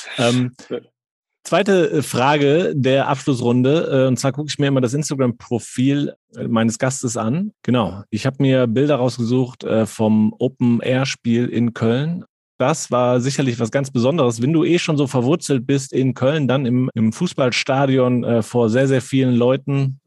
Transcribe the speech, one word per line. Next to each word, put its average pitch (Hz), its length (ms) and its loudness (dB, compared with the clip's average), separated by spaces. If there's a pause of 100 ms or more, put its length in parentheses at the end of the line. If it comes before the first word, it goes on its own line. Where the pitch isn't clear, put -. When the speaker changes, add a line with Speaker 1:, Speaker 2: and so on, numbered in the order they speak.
Speaker 1:
<laughs> - 160 -14
Speaker 2:
Ähm, 123 360 0 (920)
zweite, 185 440 2
äh, 156 120 0
Frage 143 720 2
der 131 320 2
Abschlussrunde. 131 960 0
Äh, 131 40 2
und 127 120 0
zwar 135 140 -2
gucke 147 160 -8
ich - 100 -8
mir 143 80 0
immer 135 140 2
das 123 120 0
Instagram-Profil, 135 1200 -2 (220)
äh, - 140 -8
meines 113 280 0
Gastes 131 380 -4
an. 135 380 -4 (100)
Genau. 107 460 -2
Ich 107 160 -4
hab 135 160 0
mir 131 260 4
Bilder 135 300 0
rausgesucht, 123 680 -2
äh, 110 220 0
vom 107 520 0
Open-Air-Spiel 123 1080 0
in 117 260 -2
Köln. 147 520 -2 (360)
Das 151 300 -2
war 123 300 2
sicherlich 131 380 -2
was 117 120 -2
ganz 139 180 -2
Besonderes. 123 520 0
Wenn 139 120 0
du 156 100 2
eh 170 140 2
schon 165 180 -2
so 139 120 0
verwurzelt 135 580 0
bist 139 280 -2
in 131 200 0
Köln, 139 340 0
dann 131 200 0
im, 127 260 0
im 113 180 0
Fußballstadion, 131 1120 0
äh, 117 200 2
vor 117 260 0
sehr, 131 180 2
sehr 131 140 2
vielen 131 320 0
Leuten. 135 720 0